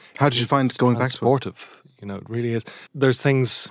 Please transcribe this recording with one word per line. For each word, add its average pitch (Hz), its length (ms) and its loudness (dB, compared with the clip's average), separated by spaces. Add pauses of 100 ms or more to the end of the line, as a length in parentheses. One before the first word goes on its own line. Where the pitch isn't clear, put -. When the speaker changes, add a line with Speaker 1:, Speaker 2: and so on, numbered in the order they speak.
(180)
Speaker 1:
How 143 120 4
did 120 80 0
you 120 60 -2
Speaker 2:
it's 113 60 -4
Speaker 1:
find 135 280 0
going 123 200 2
back 123 140 -2
to - 60 -6
it? - 20 -20
Speaker 2:
transportive, 120 360 0 (440)
you 101 80 -16
know, 98 80 -10
it - 140 -14
really 117 240 -4
is. 113 100 -4 (320)
There's 135 260 2
things, 135 500 0